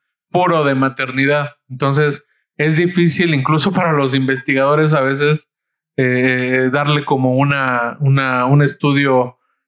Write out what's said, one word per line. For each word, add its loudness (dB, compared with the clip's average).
puro 0
de 0
maternidad. -2
Entonces, -2
es 0
difícil 0
incluso 0
para -2
los 0
investigadores 0
a 2
veces, -2
eh, 0
darle 0
como 0
una, -2
una, 0
un 4
estudio, 0